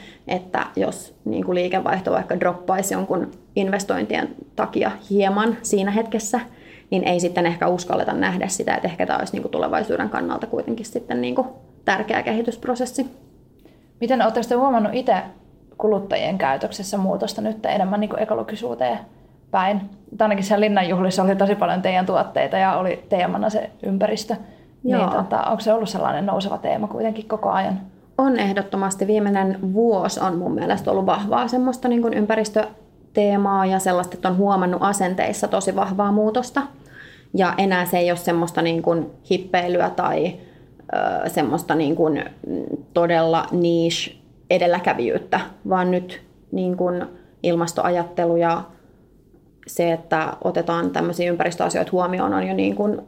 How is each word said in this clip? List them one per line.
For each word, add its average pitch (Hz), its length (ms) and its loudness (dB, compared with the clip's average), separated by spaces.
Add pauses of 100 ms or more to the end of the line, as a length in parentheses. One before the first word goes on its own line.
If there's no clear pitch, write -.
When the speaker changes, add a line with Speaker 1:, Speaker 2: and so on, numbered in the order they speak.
(280)
Speaker 1:
että - 380 -4 (100)
jos - 380 -4 (100)
niin 185 200 -2
kuin 180 100 -2
liikevaihto 185 580 0
vaikka 180 280 -2
droppaisi 185 540 0
jonkun 185 360 -2 (260)
investointien 196 800 -2 (200)
takia - 340 0 (200)
hieman 202 520 2
siinä 202 280 0
hetkessä, 220 500 -2 (500)
niin 190 140 0
ei 180 160 2
sitten 175 260 0
ehkä 170 220 0
uskalleta - 440 -2
nähdä - 360 0
sitä, - 260 -2
että - 140 -2
ehkä - 180 -2
tää - 120 0
olisi - 140 -4
niin - 100 -6
kuin - 100 -6
tulevaisuuden - 580 -2
kannalta - 360 -4
kuitenkin 226 400 -6
sitten 240 340 -6
niin 247 140 -4
kuin 262 140 0 (360)
tärkeä 214 380 0
kehitysprosessi. 240 840 -2 (920)
Speaker 2:
Miten 233 220 2
ootteko 220 260 2
te 247 60 2
huomannut 240 400 2
ite 247 280 2 (560)
kuluttajien 196 600 0
käytöksessä 190 600 -2
muutosta 190 440 -2
nyt 214 240 -4
enemmän 202 340 0
niin 214 100 -2
kuin - 120 -2
ekologisuuteen 220 760 -4 (520)
päin? 196 300 0 (380)
Tai 226 60 4
ainakin 202 200 2
siellä 202 160 2
Linnanjuhlissa 190 640 2
oli 190 140 4
tosi 196 180 4
paljon 180 280 0
teidän 185 240 2
tuotteita - 500 0
ja 190 200 4
oli 185 320 -2
teemana 180 420 2
se 214 200 -4 (120)
ympäristö. 208 540 -2 (480)
Speaker 1:
Joo. 247 160 4
Speaker 2:
Niin, 185 100 2
tota, - 320 0
onko 202 180 0
se 214 120 2
ollut 220 160 2
sellainen 147 380 -2
nouseva 196 320 -2
teema - 300 -2
kuitenkin 220 400 -4
koko 214 220 -2
ajan? 190 300 0 (380)
Speaker 1:
On 262 200 4
ehdottomasti. 196 680 0
Viimeinen 196 680 2
vuosi 202 480 2
on 175 180 0
mun 180 160 -2
mielestä 190 360 0
ollut 190 160 2
vahvaa 226 420 2
semmoista 254 400 0
niin 240 140 4
kuin 226 120 0
ympäristöteemaa 208 1500 0
ja 190 120 4
sellaista, 180 360 0
että - 140 -2
on 180 80 2
huomannut 185 460 2
asenteissa 196 640 0
tosi 190 280 0
vahvaa 196 360 0
muutosta. 220 500 2 (720)
Ja 185 240 2
enää 190 260 2
se 180 140 2
ei 175 120 4
ole 175 80 0
semmoista 170 440 0
niin 165 200 0
kuin 170 280 0 (200)
hippeilyä 180 600 0
tai, 156 440 0 (920)
ö, - 40 -2
semmoista 160 460 0
niin 156 220 2
kuin, 156 280 2 (220)
mm, 85 160 -6 (320)
todella 165 580 2
niche 170 600 2 (360)
edelläkävijyyttä, 180 880 2 (280)
vaan 185 220 2
nyt 180 320 -2 (300)
niin 185 240 -2
kuin 180 280 -2 (380)
ilmastoajattelu 170 960 0
ja 170 260 2 (1040)
se, 170 260 0
että 165 400 -2 (120)
otetaan 170 460 0
tämmöisiä 170 400 -2
ympäristöasioita 175 600 0
huomioon, 185 420 0
on 185 120 0
jo 190 80 -2
niin 196 220 0
kuin 208 320 0